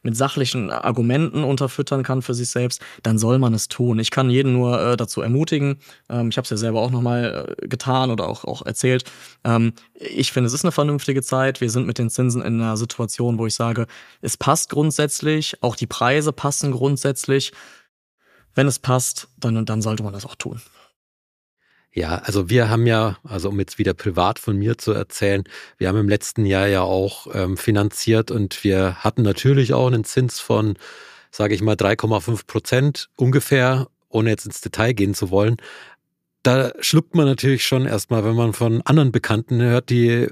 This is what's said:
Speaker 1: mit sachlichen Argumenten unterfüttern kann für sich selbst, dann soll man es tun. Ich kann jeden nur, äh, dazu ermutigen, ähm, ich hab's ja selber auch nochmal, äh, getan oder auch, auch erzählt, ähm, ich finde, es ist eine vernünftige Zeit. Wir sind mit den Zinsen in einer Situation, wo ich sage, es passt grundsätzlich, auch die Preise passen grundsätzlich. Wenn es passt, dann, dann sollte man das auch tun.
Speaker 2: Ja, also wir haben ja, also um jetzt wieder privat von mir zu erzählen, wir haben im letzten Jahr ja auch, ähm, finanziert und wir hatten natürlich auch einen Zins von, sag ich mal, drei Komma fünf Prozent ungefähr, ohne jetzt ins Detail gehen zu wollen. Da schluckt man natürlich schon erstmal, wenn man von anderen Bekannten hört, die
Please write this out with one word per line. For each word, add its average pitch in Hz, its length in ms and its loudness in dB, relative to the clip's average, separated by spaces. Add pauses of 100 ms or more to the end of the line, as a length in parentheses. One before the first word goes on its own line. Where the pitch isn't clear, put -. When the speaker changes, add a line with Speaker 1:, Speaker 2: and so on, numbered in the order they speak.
Speaker 1:
mit 113 160 -4
sachlichen 127 520 -2
Argumenten 123 760 0
unterfüttern 135 580 -2
kann 131 180 -2
für 123 140 -4
sich 120 160 -6
selbst, 123 320 -4 (200)
dann 110 140 2
soll 117 220 4
man 123 160 4
es 110 140 -2
tun. 120 320 0
Ich 113 100 -2
kann 131 180 0
jeden 131 240 2
nur, 123 260 2
äh, 117 200 2
dazu - 240 -4
ermutigen, 139 560 0 (320)
ähm, 120 180 -2
ich 110 80 -2
hab's 127 140 -4
ja 110 80 -4
selber 113 240 0
auch 123 80 0
nochmal, 120 680 -2
äh, - 100 -10
getan 131 420 0
oder 104 180 -2
auch, - 160 -8
auch - 220 -8
erzählt, 127 380 0 (400)
ähm, 117 280 2 (220)
ich - 360 -4
finde, 123 180 0
es 113 40 -2
ist 147 120 -6
eine 175 80 2
vernünftige 147 500 0
Zeit. 131 400 -2
Wir 120 80 -2
sind 120 160 -2
mit 120 100 -4
den 117 140 -2
Zinsen 123 320 0
in 117 180 -2
einer 113 160 -2
Situation, 117 640 -4
wo 113 80 -2
ich 107 80 -4
sage, 117 320 -2 (340)
es - 160 -6
passt - 320 0
grundsätzlich, 151 920 -2
auch 117 120 0
die - 120 -6
Preise 143 480 0
passen 143 380 -2
grundsätzlich. 139 800 0 (1040)
Wenn 139 120 4
es 135 120 0
passt, - 500 -2 (100)
dann, 113 260 0
dann 107 180 -4
sollte 107 200 -2
man 104 100 -8
das 98 140 -12
auch - 80 -16
tun. - 260 -10 (1300)
Speaker 2:
Ja, 85 300 -2
also 95 240 -2
wir 117 220 4
haben 117 160 2
ja, 110 360 2
also 98 280 -6
um 101 100 -4
jetzt - 180 -6
wieder 95 140 2
privat 90 460 0
von 104 180 -4
mir 107 220 0
zu - 140 -2
erzählen, 98 520 -2 (320)
wir 92 120 -2
haben 98 100 2
im 104 100 2
letzten 104 380 0
Jahr 95 200 2
ja 98 160 2
auch, 95 520 -2
ähm, 95 240 -2
finanziert 110 720 0
und - 340 -4
wir 95 400 2
hatten 107 180 2
natürlich 127 520 2
auch 127 140 2
einen 117 160 0
Zins - 360 -2
von, 110 360 0 (540)
sag 107 220 0
ich 95 80 -2
mal, 107 160 2
drei 98 180 2
Komma 110 260 0
fünf 113 260 -4
Prozent 131 720 -2
ungefähr, 131 720 2 (200)
ohne 110 220 2
jetzt 104 160 -2
ins - 160 -12
Detail 117 320 0
gehen 101 180 2
zu 95 180 -4
wollen. 104 280 2 (840)
Da 127 380 4
schluckt - 340 2
man 160 120 6
natürlich 135 380 2
schon 131 220 2
erstmal, 110 380 0
wenn 113 100 2
man 113 200 2
von 117 280 2
anderen 139 300 4
Bekannten 117 480 0
hört, 120 300 2
die 120 420 4